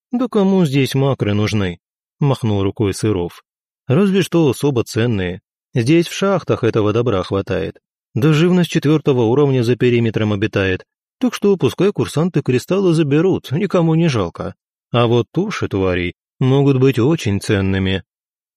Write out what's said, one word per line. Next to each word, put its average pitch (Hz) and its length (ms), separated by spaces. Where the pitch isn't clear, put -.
«Да 247 160
кому 190 380
здесь 135 300
макры 131 400
нужны?» 101 460
махнул 113 440
рукой 98 320
Сыров. 92 480
«Разве 190 360
что 165 260
особо 123 340
ценные. 101 580
Здесь 151 340
в - 40
шахтах 185 520
этого 107 280
добра 113 300
хватает. 92 560
Да 135 180
живность 170 380
четвёртого 147 520
уровня 131 400
за 117 140
периметром 117 560
обитает. 98 520
Так 247 140
что 202 220
пускай 165 360
курсанты 147 500
кристаллы 175 520
заберут, 151 580
никому 170 420
не 165 140
жалко. 92 460
А 120 160
вот 117 260
туши 185 360
тварей 90 460
могут 135 380
быть 131 200
очень 113 420
ценными». 95 600